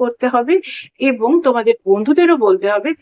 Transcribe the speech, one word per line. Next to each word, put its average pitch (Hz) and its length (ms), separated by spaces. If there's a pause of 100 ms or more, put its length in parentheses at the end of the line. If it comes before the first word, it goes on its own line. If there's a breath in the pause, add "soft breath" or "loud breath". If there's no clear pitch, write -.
করতে 240 320
হবে 247 200 (560 loud breath)
এবং 233 200 (160)
তোমাদের 233 280 (140)
বন্ধুদেরও 294 480 (100)
বলতে 190 280
হবে 208 160 (100)